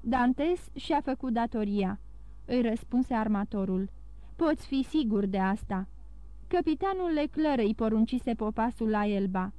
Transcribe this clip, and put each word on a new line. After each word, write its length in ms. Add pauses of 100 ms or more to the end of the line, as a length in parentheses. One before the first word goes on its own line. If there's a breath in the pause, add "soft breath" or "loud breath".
„Dantes 720
și-a 260
făcut 320
datoria”, 680 (460 soft breath)
îi 160
răspunse 520
armatorul. 760 (460 soft breath)
„Poți 320
fi 160
sigur 420
de 140
asta.” 480 (600)
Capitanul 640
Leclerc 480
îi 140
poruncise 580
popasul 560
la 160
Elba. 540